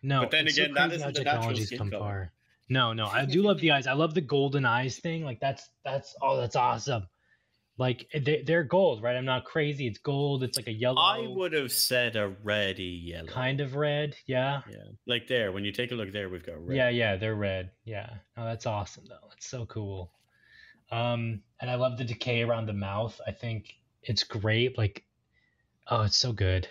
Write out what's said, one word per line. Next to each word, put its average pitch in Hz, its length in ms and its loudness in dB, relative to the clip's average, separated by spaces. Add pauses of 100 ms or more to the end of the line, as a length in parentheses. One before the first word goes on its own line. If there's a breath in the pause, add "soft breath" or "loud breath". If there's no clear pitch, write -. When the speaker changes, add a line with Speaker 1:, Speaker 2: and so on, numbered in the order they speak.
Speaker 1:
No, 135 180 2
Speaker 2:
But 135 120 2
then 156 100 6
Speaker 1:
it's 156 140 4
so 147 80 6
Speaker 2:
again, 147 120 0
that 147 140 6
Speaker 1:
crazy 165 100 -2
how - 20 -4
Speaker 2:
isn't 143 120 -4
the 143 80 -2
natural - 20 -2
Speaker 1:
technology's 117 360 2
Speaker 2:
skin 120 200 -4
Speaker 1:
come 107 60 -2
Speaker 2:
color. 98 80 -2
Speaker 1:
far. 98 380 -4 (380)
No, 123 240 4
no, 110 140 0
I 123 180 2
do 147 160 2
love 202 180 4
the 156 120 4
eyes. 135 160 2
I 131 60 2
love 156 200 2
the 175 80 0
golden 139 440 2
eyes 120 340 2
thing. 165 240 -4
Like, 127 160 -6
that's, 135 300 -4 (140)
that's, 139 380 -6
oh, 135 160 2
that's 123 180 -2
awesome. 120 520 0 (720)
Like, 127 360 0
they, 147 300 0
they're 165 200 4
gold, 147 400 4
right? 123 120 2
I'm 127 100 -2
not 127 200 0
crazy. 147 420 -2
It's 101 120 -6
gold. 143 440 0
It's 123 140 -4
like 113 100 -6
a 120 60 -6
yellow. 123 240 2
Speaker 2:
I 214 300 2
would 185 260 -2
have 139 180 0
said 120 440 2
a 104 120 2
reddy 101 580 -2
yellow. 85 460 -8
Speaker 1:
Kind 131 300 -2
of 135 140 -6
red, 147 400 0 (100)
yeah. 131 400 0
Speaker 2:
Yeah, 104 260 -18 (140)
like 120 220 -2
there. 117 240 2
When 98 120 -4
you 101 80 -2
take 123 200 -4
a 123 40 -4
look 104 160 -6
there, 101 180 -4
we've 90 160 -10
got 82 200 -12
red. 131 100 -2
Speaker 1:
Yeah, 127 140 4
yeah, 113 260 2
they're 110 200 -2
red. 95 360 -2 (140)
Yeah. 107 320 -10 (180)
Oh, 117 100 -8
that's 113 200 -6
awesome, 104 420 -4
though. - 220 -20
That's - 180 -18
so 120 180 -8
cool. 98 460 -8 (800 soft breath)
Um, 117 520 -2 (180)
and 123 100 -6
I 123 40 -2
love 123 220 0
the 123 80 -4
decay 117 380 -2
around 113 240 0
the 107 60 -4
mouth. 101 540 -4
I - 60 -4
think 113 420 -8 (280)
it's 104 200 0
great. 113 540 2
Like, - 280 0 (840)
oh, 117 140 4
it's 98 140 2
so 123 160 2
good. 92 380 2